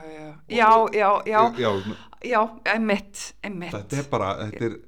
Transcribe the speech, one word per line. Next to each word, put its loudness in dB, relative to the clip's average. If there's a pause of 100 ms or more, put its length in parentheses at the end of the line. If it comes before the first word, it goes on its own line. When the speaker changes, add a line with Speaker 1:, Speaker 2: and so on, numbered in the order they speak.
Speaker 1:
já. -16
Speaker 2:
Og -18
Speaker 1:
Já, 4 (200)
já, 2 (120)
já. 2 (120)
Speaker 2:
Já, 0
svona -6 (120)
Speaker 1:
Já, 0 (220)
einmitt, -2 (180)
einmitt. -10
Speaker 2:
Þetta -8
er -4
bara, -2
þetta -6
er, -4 (140)